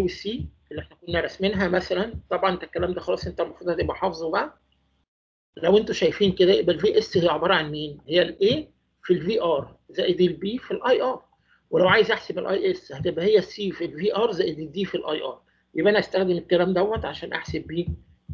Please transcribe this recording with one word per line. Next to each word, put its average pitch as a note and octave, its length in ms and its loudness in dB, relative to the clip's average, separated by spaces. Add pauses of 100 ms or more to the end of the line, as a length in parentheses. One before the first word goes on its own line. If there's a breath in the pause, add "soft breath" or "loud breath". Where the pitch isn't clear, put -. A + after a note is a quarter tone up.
وال F3+ 80 2
C - 180 -12 (440)
اللي D3+ 100 -10
احنا - 140 -18
كنا E3+ 260 -4
راسمينها F#3+ 460 -2
مثلا، F#3 460 -2 (160)
طبعا F#3 240 0
انت F3 100 -8
الكلام F3 300 -4
ده F3 80 -8
خلاص - 260 -4
انت F3+ 140 -6
المفروض - 280 -6
هتبقى D#3+ 260 -2
حافظه E3 360 -4
بقى. B3+ 280 -4 (1000)
لو F#3 200 4
انتوا A3 160 0
شايفين F#3+ 380 2
كده F#3 220 6
يبقى F3 220 2
ال - 40 -8
في G#3 180 2
اس - 200 2
هي E3+ 100 4
عبارة D#3+ 260 2
عن D#3 180 0
مين؟ D3+ 260 -8 (100)
هي E3+ 140 4
ال E3 140 0
A B3+ 280 2 (400)
في F3+ 100 2
ال D#3 120 -2
في G#3+ 160 0
ار D3 340 -2 (140)
زائد F3 320 0
ال E3+ 160 4
B G3+ 260 -6
في - 80 -10
ال - 160 -6
اي B3+ 140 4
ار، B3+ 240 -4 (440)
ولو E3+ 180 4
عايز G#3+ 240 6
احسب F#3 280 -6
ال - 80 -6
اي F#3+ 240 0
اس - 200 -8
هتبقى D#3+ 340 -4
هي G#3+ 120 6
ال F3+ 60 4
C - 120 -14
في F#3+ 300 -6
ال D3+ 140 -10
في G#3 160 -2
ار A3 160 0
زائد E3+ 280 -2
ال D#3 120 -10 (140)
D - 40 -8
في - 60 -6
ال - 100 -6
اي D#3 160 -4
ار، B2+ 200 -10 (340)
يبقى G3 160 4
انا G#3+ 80 4
استخدم F#3 320 0
الكلام F3 420 2
دوت G#3 320 0
عشان D3 280 -10
احسب D#3+ 340 -6
بيه E3+ 180 -6 (480)